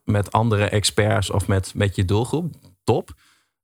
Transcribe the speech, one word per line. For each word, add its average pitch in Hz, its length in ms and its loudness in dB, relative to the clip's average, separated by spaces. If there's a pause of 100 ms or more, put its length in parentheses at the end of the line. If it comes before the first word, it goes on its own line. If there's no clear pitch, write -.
met 104 280 -2
andere 110 360 2
experts 104 640 0
of - 180 0
met, 98 260 0
met 104 220 0
je 101 80 0
doelgroep. 127 500 -2 (300)
Top. 135 240 0 (560)